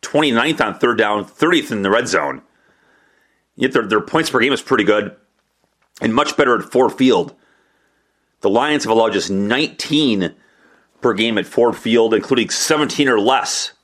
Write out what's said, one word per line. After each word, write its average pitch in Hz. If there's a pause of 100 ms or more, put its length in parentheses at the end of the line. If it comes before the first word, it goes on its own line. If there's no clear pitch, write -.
twenty-ninth 143
on 107
third 120
down, 104
thirtieth 165
in 107
the 95
red 120
zone. 71 (1160)
Yet 127
their, 113
their 101
points -
per 127
game 131
is 120
pretty 110
good 104 (840)
and 113
much 147
better 123
at -
Ford 123
Field. 113 (1040)
The 101
Lions 139
have 117
allowed 113
just 90
nineteen 110 (680)
per 120
game 110
at 92
Ford 117
Field, 113
including 110
seventeen 147
or 120
less - (100)